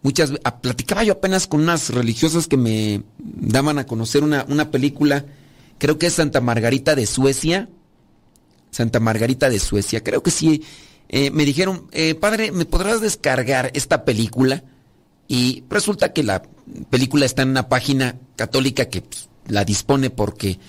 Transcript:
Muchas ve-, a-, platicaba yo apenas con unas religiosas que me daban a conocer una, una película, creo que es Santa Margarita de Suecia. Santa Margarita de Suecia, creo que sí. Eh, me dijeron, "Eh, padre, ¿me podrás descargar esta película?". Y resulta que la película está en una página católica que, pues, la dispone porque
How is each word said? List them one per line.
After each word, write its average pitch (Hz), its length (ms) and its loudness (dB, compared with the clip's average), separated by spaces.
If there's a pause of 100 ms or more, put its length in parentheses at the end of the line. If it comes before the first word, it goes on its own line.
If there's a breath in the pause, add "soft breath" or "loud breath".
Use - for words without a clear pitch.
Muchas 139 300 2
ve-, 147 120 -8
a-, - 160 -4
platicaba 123 440 -2
yo 208 100 4
apenas 185 320 0
con 151 160 0
unas 160 300 0
religiosas 123 560 0
que 139 100 2
me 110 460 0 (160)
daban 139 580 0
a 135 80 -4
conocer 113 380 0
una, 151 260 0
una 147 220 -2
película, 143 540 0 (520 loud breath)
creo 151 220 0
que 170 80 0
es 170 60 0
Santa 147 280 0
Margarita 120 540 2
de 127 100 0
Suecia. 139 640 0 (1000)
Santa 117 320 0
Margarita 113 480 2
de 110 100 0
Suecia, 107 420 -2
creo - 220 -2
que 175 80 2
sí. 156 320 2 (460 loud breath)
Eh, 139 200 0
me 151 140 2
dijeron, 170 480 0
"Eh, 160 240 0
padre, 214 380 0
¿me 175 100 0
podrás 202 380 0
descargar 131 720 0
esta 143 320 0
película?". 127 580 0 (640 soft breath)
Y 123 420 0
resulta 208 440 0
que 151 100 0
la 98 200 -2 (460)
película 131 360 2
está 131 160 -2
en 131 80 2
una 131 180 0
página 131 480 0 (220)
católica 131 480 0
que, 90 160 -8
pues, - 260 -16 (180)
la 101 200 0
dispone 131 440 0
porque 104 480 -4 (120)